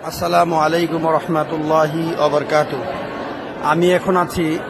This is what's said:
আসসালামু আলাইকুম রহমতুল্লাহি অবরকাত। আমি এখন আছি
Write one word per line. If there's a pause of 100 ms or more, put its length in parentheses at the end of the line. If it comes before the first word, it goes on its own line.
আসসালামু
আলাইকুম
রহমতুল্লাহি
অবরকাত। (840)
আমি
এখন
আছি (120)